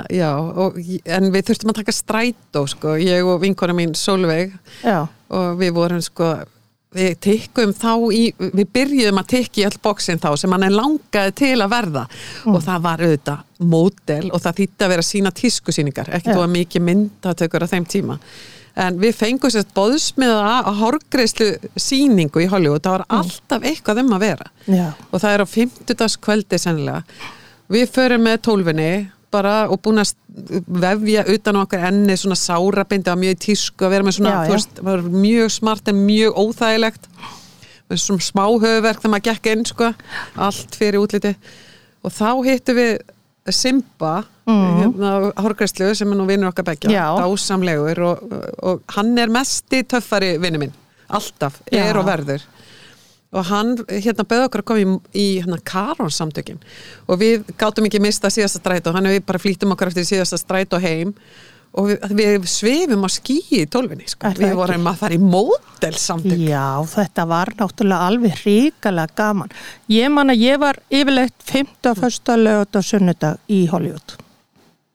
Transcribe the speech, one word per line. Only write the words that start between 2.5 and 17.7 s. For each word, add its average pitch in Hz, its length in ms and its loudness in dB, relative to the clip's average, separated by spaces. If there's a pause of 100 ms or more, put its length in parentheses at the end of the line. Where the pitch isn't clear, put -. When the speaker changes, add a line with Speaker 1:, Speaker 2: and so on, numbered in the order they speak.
Speaker 1:
sko, 156 320 -2
ég 180 240 2
og 180 160 2
vinkona 180 400 0
mín 165 160 0
Sólveig. 185 600 -2 (220)
Speaker 2:
Já. 180 260 0 (220)
Speaker 1:
Og 180 280 -2
við 175 200 0
vorum, 170 280 0
sko, 165 300 -2 (600)
við 185 260 0
tikkuðum 214 560 0
þá 226 160 -2 (180)
í, 226 140 2 (140)
við 190 340 0
byrjuðum 247 500 2
að 180 80 -6
tikka 254 320 0
í 190 60 2
öll 202 120 -2
boxin 196 400 -2
þá 160 160 0
sem 185 160 0
manni 190 220 2
langaði 214 640 0
til 269 180 2
að 202 160 2
verða. 175 360 -2 (300)
Speaker 2:
Mm. 214 200 0
Speaker 1:
Og 151 80 0
það 180 180 -2
var 165 220 -2
auðvitað 147 400 -2 (160)
módel 165 640 0
og 175 180 -4
það 170 160 -2
þýddi 196 280 0
að 185 80 2
vera 165 100 0
að - 60 -4
sýna 196 240 -2
tískusýningar, - 760 -2
ekkert 196 240 0
Speaker 2:
Já. 180 60 2
Speaker 1:
of 175 100 2
mikið 175 360 0
myndatökur 175 760 0
á 170 120 -4